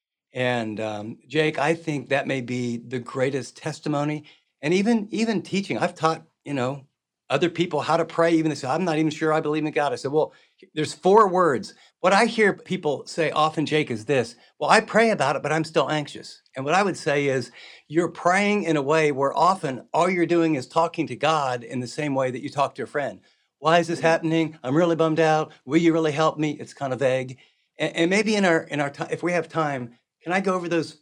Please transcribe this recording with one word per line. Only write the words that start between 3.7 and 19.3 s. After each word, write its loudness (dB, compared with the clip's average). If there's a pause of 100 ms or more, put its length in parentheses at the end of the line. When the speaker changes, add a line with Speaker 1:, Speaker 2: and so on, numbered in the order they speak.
Speaker 1:
And 0
even, 2
even 0
teaching, -4
I've -2
taught, 0 (180)
you -8
know, -4 (420)
other 2
people -2
how 0
to 0
pray. 2
Even 2
they -2
say, -8
"I'm -2
not 0
even 2
sure 0
I 2
believe -2
in -4
God." 0
I -2
said, -6
"Well, 0 (420)
there's -4
four 6
words." 0 (280)
What 4
I 6
hear 2
people -4
say -2
often, 0
Jake, 0
is -6
this, 0 (240)
"Well, -2
I 6
pray 2
about 0
it, -4
but -4
I'm 0
still 0
anxious." -6 (120)
And -8
what 0
I 2
would -2
say 0
is, -2 (380)
you're 0
praying 2
in 0
a 0
way 2
where -2